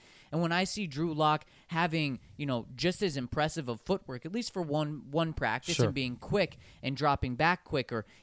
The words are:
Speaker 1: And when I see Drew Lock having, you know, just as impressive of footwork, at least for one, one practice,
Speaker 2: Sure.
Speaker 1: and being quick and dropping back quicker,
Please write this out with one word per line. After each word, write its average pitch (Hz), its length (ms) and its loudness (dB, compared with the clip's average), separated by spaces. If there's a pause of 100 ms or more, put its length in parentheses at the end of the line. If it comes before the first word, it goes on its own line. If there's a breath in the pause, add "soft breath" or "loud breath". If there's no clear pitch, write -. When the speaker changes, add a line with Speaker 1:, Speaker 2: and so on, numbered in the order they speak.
(300 loud breath)
Speaker 1:
And 165 120 0
when 165 100 2
I 185 120 2
see 202 220 -4
Drew 156 280 -2
Lock 151 320 4 (220 soft breath)
having, 160 500 0 (180)
you 147 80 -4
know, 123 220 0 (100)
just 170 240 0
as 170 160 0
impressive 143 520 -2
of 117 140 -4
footwork, 160 440 -4
at 170 60 -6
least 233 200 -4
for - 80 -4
one, 151 500 -2
one 160 220 0
practice, 127 440 -2
Speaker 2:
Sure. 120 100 6
Speaker 1:
and 127 80 0
being 127 220 -2
quick 185 420 0 (240 loud breath)
and 131 140 -2
dropping 139 400 2
back 165 280 4
quicker, 120 400 -2 (180 soft breath)